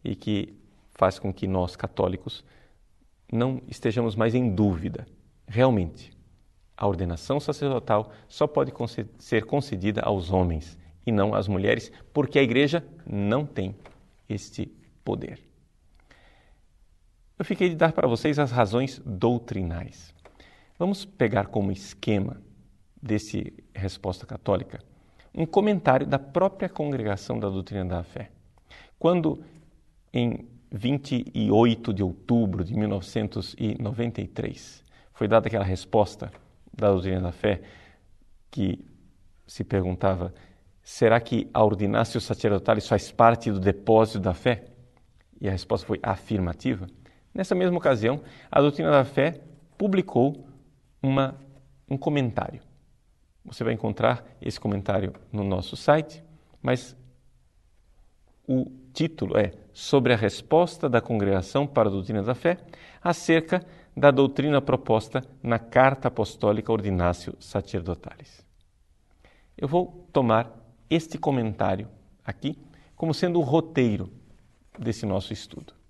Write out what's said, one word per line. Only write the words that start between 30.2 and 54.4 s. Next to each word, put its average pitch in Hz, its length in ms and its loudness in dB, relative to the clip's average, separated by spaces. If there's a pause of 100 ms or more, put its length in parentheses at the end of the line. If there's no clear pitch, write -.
vinte 123 640 -2
e 107 180 0
oito 113 420 4
de 98 80 -2
outubro 95 600 0
de 92 100 -6
mil 107 140 0
novecentos 101 720 -6
e 107 240 -2
noventa 113 380 -4
e 101 80 -6
três, - 520 -10 (300)
foi 107 160 -4
dada 110 220 4
aquela 101 160 0
resposta - 640 0 (420)
da 104 160 2
Doutrina 92 300 0
da 87 140 -4
Fé 104 300 -2 (840)
que 95 300 -2 (680)
se - 200 -10
perguntava, 92 680 -2 (500)
"Será 117 360 2
que - 340 -2
a 110 100 4
ordinatio 107 560 0
sacerdotalis 107 680 0
faz - 240 0
parte 117 400 4
do 98 80 0
depósito 107 600 4
da 92 140 0
fé?" 117 320 -2 (720)
E - 80 -4
a 95 40 0
resposta 95 340 -4
foi - 160 -4
afirmativa. 95 840 -4 (440)
Nessa 190 220 -4
mesma 180 240 0
ocasião, 131 420 2 (320)
a - 80 4
Doutrina 147 300 2
da 139 160 6
Fé 156 360 0 (360)
publicou 175 680 0 (540)
uma, 135 380 0 (480)
um 139 100 -4
comentário. 139 640 -2 (840)
Você - 180 -10
vai 117 100 0
encontrar 113 520 0 (160)